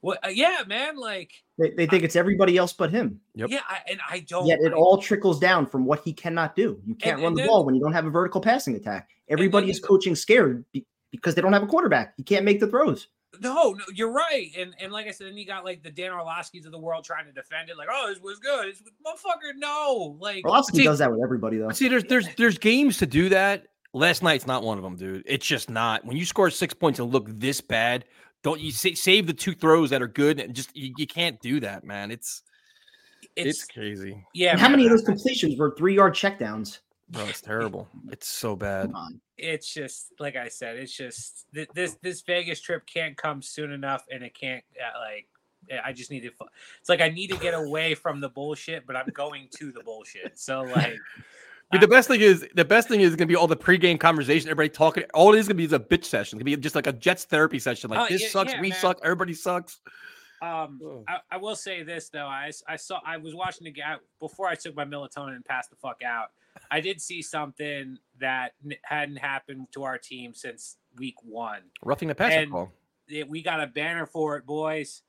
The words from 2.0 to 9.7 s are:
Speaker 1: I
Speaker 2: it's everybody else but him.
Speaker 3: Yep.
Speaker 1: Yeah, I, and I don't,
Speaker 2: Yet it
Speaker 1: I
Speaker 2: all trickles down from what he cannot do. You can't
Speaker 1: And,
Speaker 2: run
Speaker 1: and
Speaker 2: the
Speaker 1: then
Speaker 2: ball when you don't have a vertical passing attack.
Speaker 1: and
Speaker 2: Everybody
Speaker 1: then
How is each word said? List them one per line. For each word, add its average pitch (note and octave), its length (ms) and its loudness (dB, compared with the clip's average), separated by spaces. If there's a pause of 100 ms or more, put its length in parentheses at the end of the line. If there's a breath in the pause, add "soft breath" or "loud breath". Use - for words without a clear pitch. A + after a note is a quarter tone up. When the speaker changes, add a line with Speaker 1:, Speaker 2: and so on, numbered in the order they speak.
Speaker 1:
I E3+ 40 0
Speaker 2:
it's D#3+ 100 0
everybody F3+ 400 4
else F3+ 160 2
but D#3+ 180 -2
him. E3 300 -2 (140)
Speaker 3:
Yep. A2 160 -6
Speaker 1:
Yeah, C4+ 180 -4
I, F#3 120 -8 (100)
and G3 180 -8
I F3+ 120 -8
don't, E3+ 260 -2
Speaker 2:
Yet D#3+ 160 4
it D#3+ 100 4
Speaker 1:
I E3 40 0
Speaker 2:
all F3+ 220 8
trickles G3 400 2
down F3 280 4
from C3 180 -2
what D3 200 0
he E3 100 -4
cannot E3 420 -4
do. G3+ 300 0
You A3+ 80 -6
can't - 220 0
Speaker 1:
And, C#3 60 -4
Speaker 2:
run E3 100 2
Speaker 1:
and D#3+ 40 0
Speaker 2:
the - 60 0
Speaker 1:
then - 60 2
Speaker 2:
ball G3 180 6
when C3 80 2
you B2+ 80 4
don't D#3 100 0
have E3 140 0
a D#3 40 -2
vertical F3+ 300 0
passing A3+ 360 0
attack. G2+ 340 -8 (180)
Speaker 1:
and D3+ 100 2
Speaker 2:
Everybody F#3+ 280 4
Speaker 1:
then F#3+ 60 0